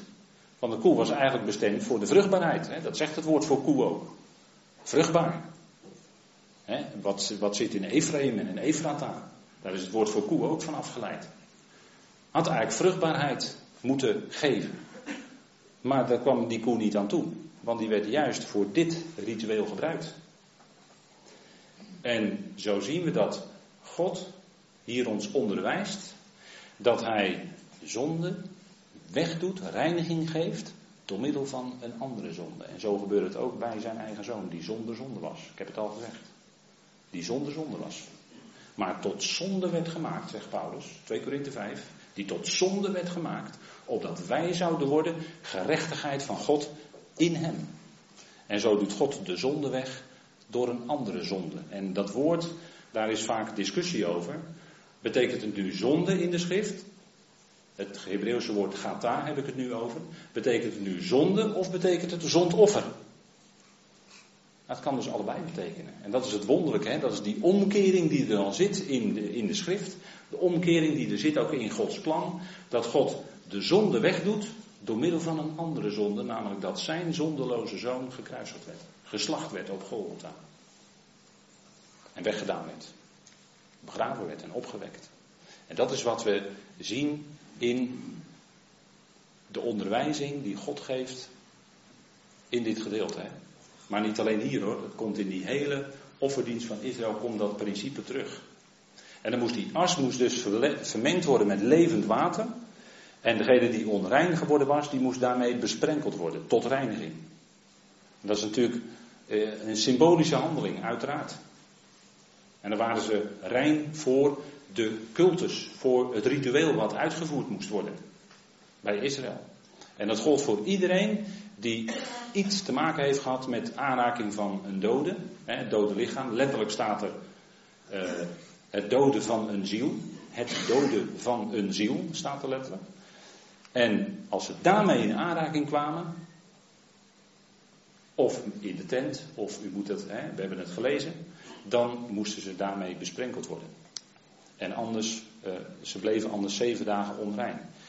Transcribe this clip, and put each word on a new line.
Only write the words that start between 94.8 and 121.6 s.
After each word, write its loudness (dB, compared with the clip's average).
dat -10
komt -4
in -2
die -4
hele -2
offerdienst -2
van -6
Israël, -2
komt -4
dat 0
principe -4
terug. -6
En -4
dan 0
moest 0
die -4
as 4
moest 2
dus 4
verle-, 0
vermengd 0
worden 6
met 2
levend 6
water. 2
En 4
degene 8
die 0
onrein 4
geworden 4
was, 2
die 0
moest 2
daarmee 2
besprenkeld 0
worden, -4
tot 4
reiniging. -2
Dat 0
is 0
natuurlijk, 2
eh, -2
een -2
symbolische 6
handeling, 0
uiteraard. -4
En -6
dan 0
waren 2
ze 2
rein 2
voor 4
de 0
cultus, 4
voor 4
het 2
ritueel 4
wat 0
uitgevoerd -2
moest -6
worden -2
bij 0
Israël. -4
En -2
dat 2
gold 4
voor 2
iedereen 2
die -2